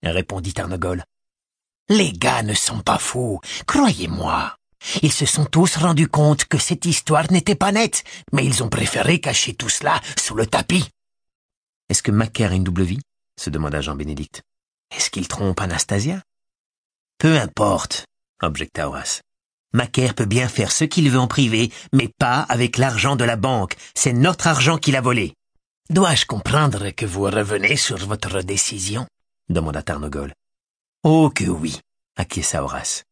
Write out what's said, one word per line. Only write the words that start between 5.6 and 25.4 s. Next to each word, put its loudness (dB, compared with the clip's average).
rendus 4
compte 4
que 0
cette -2
histoire 2
n'était 4
pas 2
nette, 0
mais 2
ils 0
ont -2
préféré 0
cacher -2
tout -8
cela 0
sous -4
le 0
tapis. » « 0
Est-ce -2
que 0
Macaire 2
a 2
une 2
double 0
vie ? » -2
se -6
demanda -4
Jean-Bénédicte. « -8
Est-ce -2
qu'il -6
trompe -2
Anastasia ? » « -2
Peu 6
importe, » -2
objecta -4
Horace. « -8
Macaire 0
peut 0
bien 2
faire -2
ce 0
qu'il 2
veut 4
en 2
privé, 2
mais 4
pas 0
avec 0
l'argent 2
de 0
la 2
banque. -2
C'est 0
notre 2
argent 2
qu'il 2
a 2
volé. » « 0